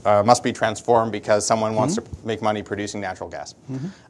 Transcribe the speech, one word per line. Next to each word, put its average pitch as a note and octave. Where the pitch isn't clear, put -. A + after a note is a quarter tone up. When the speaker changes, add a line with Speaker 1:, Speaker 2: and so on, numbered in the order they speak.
Speaker 1:
uh, G#2
must A#2
be A#2+
transformed A2+
because G#2
someone A2
wants A2
Speaker 2:
Mm-hmm. -
Speaker 1:
to -
make A2+
money G#2+
producing G2+
natural F#2
gas." D2+
Speaker 2:
Mm-hmm. C3